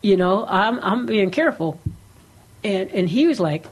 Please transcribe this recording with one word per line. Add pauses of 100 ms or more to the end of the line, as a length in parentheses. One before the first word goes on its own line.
you
know,
"I'm,
I'm
being
careful." (840)
And,
and
he
was
like,